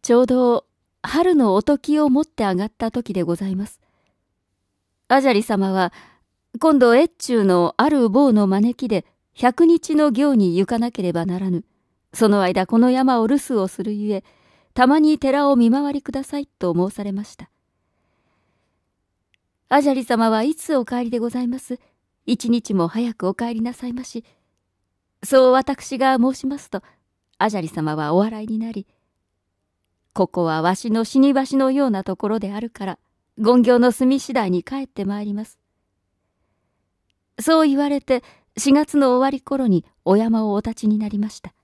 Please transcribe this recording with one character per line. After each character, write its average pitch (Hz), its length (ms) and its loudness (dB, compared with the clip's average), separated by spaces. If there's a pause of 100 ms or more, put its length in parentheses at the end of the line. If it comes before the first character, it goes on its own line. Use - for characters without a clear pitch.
ち - 120 0
ょ 240 80 6
う 254 40 4
ど、 247 400 0 (360)
春 339 340 0
の 226 200 4
お 208 80 2
時 294 360 0
を 302 100 2
持 269 140 2
っ - 20 -4
て - 180 -8
上 190 120 0
が 190 100 -2
っ 214 40 -10
た 226 220 -8
時 233 220 -8
で 180 100 -2
ご 170 120 -2
ざ 196 120 -8
い 190 80 -6
ま 196 100 -6
す。 - 140 -20 (1300)
阿 269 140 4
闍 269 60 2
梨 220 160 2
様 196 280 -2
は、 185 220 0 (680)
今 311 180 4
度 240 180 6
越 311 220 2
中 226 280 0
の 175 320 2
あ 254 100 2
る 269 220 2
坊 254 240 4
の 208 140 4
招 208 280 0
き 247 140 -8
で、 202 160 -2 (280)
百 247 320 2
日 330 300 2
の 302 160 2
行 277 240 0
に 185 220 2
行 190 100 0
か 233 120 -4
な 233 120 -4
け - 100 -10
れ 180 120 -2
ば 170 120 -4
な 180 140 -6
ら 196 100 -4
ぬ。 175 140 -4 (500)
そ 226 140 0
の 202 140 4
間、 185 260 0
こ 226 100 0
の 247 140 4
山 254 300 2
を 220 60 0
留 269 100 0
守 247 240 -4
を 190 80 -2
す - 120 -12
る 196 120 -6
ゆ 208 180 -6
え、 196 140 -6 (480)
た 254 120 4
ま 285 140 4
に 302 180 4
寺 277 320 0
を 277 60 2
見 233 160 4
回 285 220 -2
り 285 80 -6
く - 100 -12
だ 269 140 -8
さ 285 140 -10
い 285 80 -10
と - 260 -6
申 180 200 -2
さ 208 120 -10
れ 202 80 -8
ま 202 100 -8
し - 140 -18
た。 - 120 -20 (2250)
「阿 262 80 2
闍 277 180 2
梨 262 80 -4
様 226 260 0
は 220 140 0
い 294 100 -2
つ - 220 -6
お 254 80 0
帰 247 220 -6
り 233 40 -8
で 240 100 -4
ご 233 100 -4
ざ 247 120 -6
い 247 60 -4
ま 247 120 -6
す？ 247 200 -12 (460)
一 240 240 -4
日 233 240 -2
も 170 160 0
早 226 240 -4
く 185 140 -6
お 190 60 -2
帰 233 220 -6
り 220 60 -6
な 240 100 -4
さ 247 160 -12
い 240 60 -8
ま 254 100 -10
し。」 233 220 -14 (1000)
そ 262 260 4
う - 40 6
私 269 440 -2
が 262 200 2
申 254 160 0
し - 120 -12
ま 277 120 -6
す - 120 -18
と、 - 140 -8 (540)
阿 185 120 0
闍 208 120 -4
梨 160 80 -6
様 156 260 -4
は 151 180 -4
お 175 40 4
笑 214 260 0
い 214 40 -12
に 220 120 -6
な 226 120 -8
り、 202 140 -12 (1300)
「こ 185 140 0
こ 180 160 -4
は 160 180 -2
わ 175 140 0
し 226 160 -8
の 226 120 0
死 247 160 -2
に 277 140 4
場 269 120 0
所 269 100 -8
の 269 160 0
よ 277 160 0
う 247 40 -2
な 190 120 -4
と 190 140 -8
こ 214 120 -6
ろ 220 100 -2
で 196 120 -8
あ 202 80 -10
る 226 100 -10
か - 180 -12
ら、 185 120 -10 (380)
勤 240 240 4
行 240 180 4
の 247 120 4
済 254 140 -2
み 262 140 2
次 269 140 -10
第 214 180 -2
に 180 120 -2
帰 269 200 -10
っ 262 40 -12
て - 180 -10
ま 202 160 -6
い 208 40 -10
り 202 80 -8
ま 214 120 -8
す。」 - 140 -20 (1800)
そ 320 260 2
う 302 40 2
言 277 80 0
わ 285 120 -2
れ 285 120 -2
て、 262 220 -2 (340)
四 277 160 2
月 294 240 2
の 262 180 4
終 254 60 2
わ 269 80 0
り 277 100 -6
頃 269 280 -4
に 185 180 2 (180)
お 190 140 2
山 226 280 0
を 208 80 -2
お 202 60 -2
立 220 220 -8
ち 214 60 -2
に 214 100 0
な 214 100 -4
り 208 120 -6
ま 214 100 -4
し - 100 -18
た。 - 140 -18 (100)